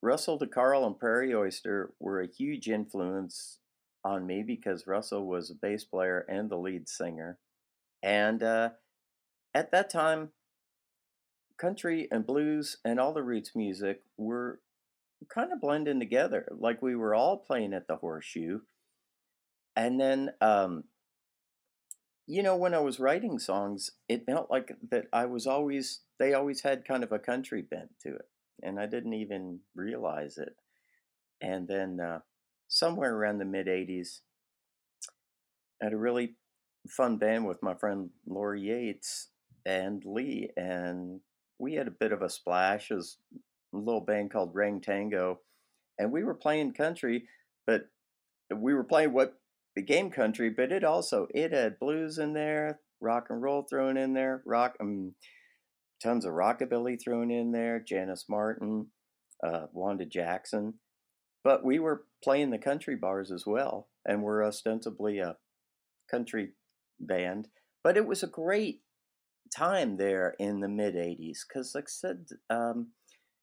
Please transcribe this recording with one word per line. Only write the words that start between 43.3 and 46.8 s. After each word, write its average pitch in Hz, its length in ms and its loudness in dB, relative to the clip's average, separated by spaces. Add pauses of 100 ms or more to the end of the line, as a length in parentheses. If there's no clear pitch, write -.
a - 40 -8
little 110 240 0
band 104 300 0
called 90 240 0
Rang 101 260 2
Tango, 98 600 0 (580)
and 107 140 0
we 160 120 0
were 208 100 -2
playing 151 400 2
country, 135 540 0 (380)